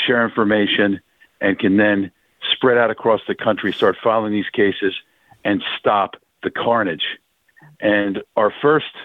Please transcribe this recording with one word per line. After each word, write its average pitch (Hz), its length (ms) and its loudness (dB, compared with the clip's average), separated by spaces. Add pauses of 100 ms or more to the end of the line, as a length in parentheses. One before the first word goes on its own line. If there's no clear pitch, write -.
share 120 180 2
information 104 760 0 (400)
and 98 180 0
can 98 200 2
then 104 320 2 (420)
spread 123 240 2
out 117 140 2
across 110 360 0
the 104 80 -4
country, 101 380 -2
start 98 300 2
filing 110 300 0
these 104 200 -2
cases, 98 420 0 (500)
and 101 180 0 (160)
stop 104 380 0 (260)
the 92 80 -4
carnage. 110 680 -2 (640)
And 104 420 0 (140)
our 104 160 2 (100)
first, 147 240 2 (180)